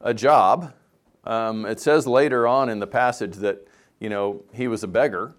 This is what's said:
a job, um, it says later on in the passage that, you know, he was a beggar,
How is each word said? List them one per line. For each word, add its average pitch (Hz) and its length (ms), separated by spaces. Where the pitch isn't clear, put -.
a 120 120
job, 131 600
um, 113 400
it 107 140
says 147 280
later 127 400
on 127 220
in 107 100
the 101 80
passage 120 480
that, 98 320
you 110 100
know, 101 340
he 123 140
was 110 160
a 101 40
beggar, 110 520